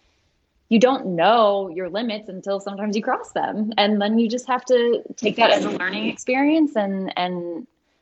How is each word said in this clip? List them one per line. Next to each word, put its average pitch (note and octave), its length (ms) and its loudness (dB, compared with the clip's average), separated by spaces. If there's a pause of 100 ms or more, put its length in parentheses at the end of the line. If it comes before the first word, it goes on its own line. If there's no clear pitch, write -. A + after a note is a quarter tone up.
(680)
you A3+ 100 4
don't B3+ 360 4
know G3+ 540 4
your F3 200 -8
limits G#3+ 400 -6
until F#3+ 300 -6
sometimes G3+ 360 -6
you A3 60 0
cross E4+ 300 -4
them. G#3 460 -4
And G#3 220 2
then G#3+ 200 2
you A#3 100 2
just A#3 180 -6
have B3 180 -2
to A#3+ 380 2 (140)
take G#3+ 200 -2
that A3+ 120 6
as G3+ 160 2
a G#3 60 -4
learning G3 380 -4
experience C#4+ 680 2
and, G3 420 -2
and F3 480 -4 (360)